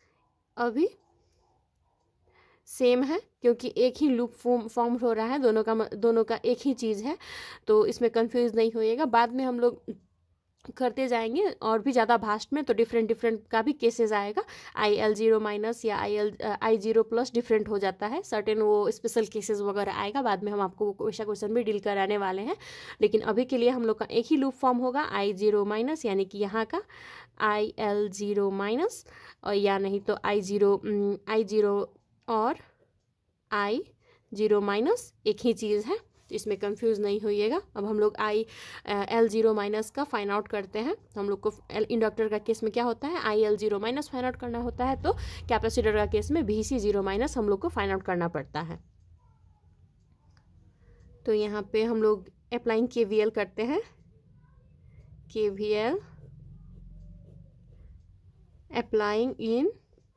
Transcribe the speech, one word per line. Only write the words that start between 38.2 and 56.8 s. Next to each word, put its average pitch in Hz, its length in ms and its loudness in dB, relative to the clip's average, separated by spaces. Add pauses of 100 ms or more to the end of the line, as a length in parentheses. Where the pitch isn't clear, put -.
अ, 202 240 -2
एल 233 180 4
ज़ीरो 220 260 4
माइनस 214 360 -2
का 277 140 -4
फाइंड 202 280 -4
आउट 208 160 -2
करते 202 320 -4
हैं। 294 160 -2 (220)
हम 202 120 -2
लोग 196 100 -2
को 214 120 -2 (200)
एल-, 214 160 -2
इंडक्टर 220 400 0
का 208 100 0
केस 220 260 -2
में 220 80 0
क्या 240 120 0
होता 240 240 -2
है, 339 140 -4
आई 214 220 2
एल 214 140 2
ज़ीरो 208 220 0
माइनस 254 300 -4
फाइंड 254 160 -4
आउट 254 100 -4
करना 233 240 -8
होता 247 260 -4
है, 262 160 -2
तो 339 120 2 (360)
कैपेसिटर 220 460 2
का 208 100 4
केस 208 260 -2
में 320 100 2
वी 214 220 0
सी 254 160 -2
ज़ीरो 202 240 0
माइनस 208 340 -2
हम 214 120 0
लोग 196 100 2
को 330 100 -2
फाइंड 196 220 -2
आउट 190 120 -2
करना 175 240 0
पड़ता 160 340 -6
है। 165 180 -10 (2500)
तो 220 80 2
यहाँ 208 280 -2 (120)
पे 220 100 2
हम 226 200 0
लोग 208 260 2 (240)
अप्लाइंग 233 340 0
के 233 160 0
वी 214 160 0
एल 214 100 4
करते 214 340 -4
हैं, 294 180 -2 (1500)
के 214 180 0
वी 196 180 -6
एल 220 320 0 (2750)